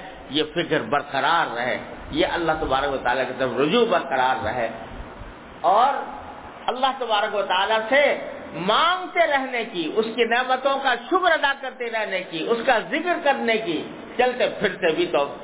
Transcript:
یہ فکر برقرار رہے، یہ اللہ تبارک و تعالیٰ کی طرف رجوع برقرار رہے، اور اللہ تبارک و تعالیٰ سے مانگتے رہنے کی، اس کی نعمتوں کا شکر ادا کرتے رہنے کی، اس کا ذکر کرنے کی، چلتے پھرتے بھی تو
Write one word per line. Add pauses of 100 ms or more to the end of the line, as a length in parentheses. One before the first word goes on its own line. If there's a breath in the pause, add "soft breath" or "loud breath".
(300)
یہ (120)
فکر
برقرار
رہے، (320)
یہ
اللہ
تبارک
و
تعالیٰ
کی
طرف
رجوع
برقرار
رہے، (920)
اور (720)
اللہ (120)
تبارک
و
تعالیٰ (100)
سے (360)
مانگتے
رہنے
کی،
اس (100)
کی
نعمتوں
کا (120)
شکر
ادا
کرتے
رہنے
کی،
اس
کا
ذکر (120)
کرنے
کی، (360)
چلتے
پھرتے
بھی
تو